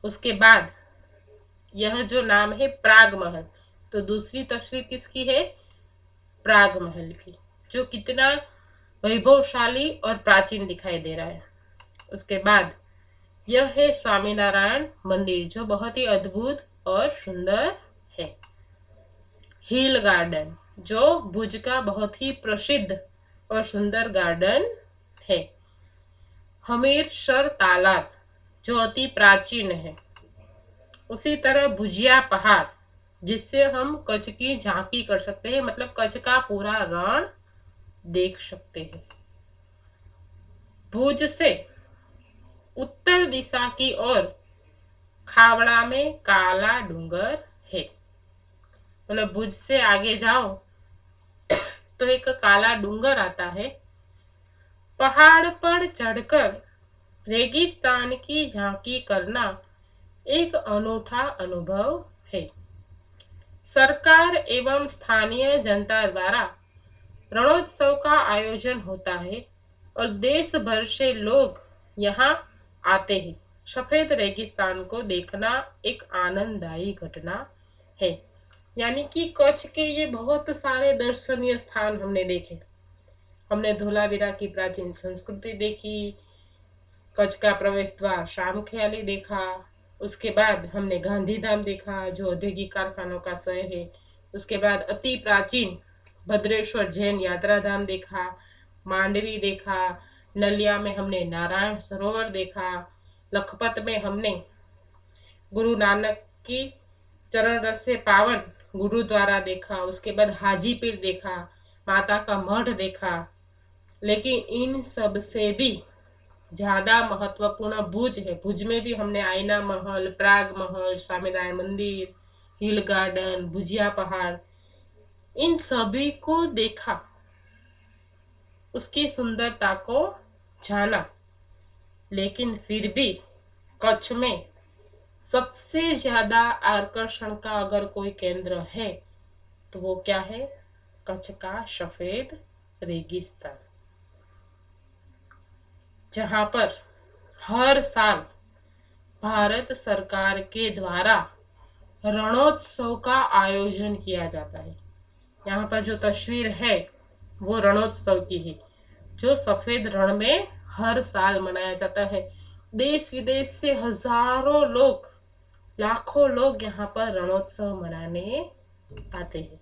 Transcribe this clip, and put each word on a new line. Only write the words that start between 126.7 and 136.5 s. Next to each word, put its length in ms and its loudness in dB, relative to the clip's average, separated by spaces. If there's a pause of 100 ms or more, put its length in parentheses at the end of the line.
उसकी 360 -4
सुंदरता 720 -2
को 220 -2 (580)
जाना, 440 -2 (1080)
लेकिन 460 -4
फिर 360 -6
भी 180 0 (680)
कच्छ 300 2
में 340 -4 (800)
सबसे 680 -2
ज्यादा 440 2
आकर्षण 960 -2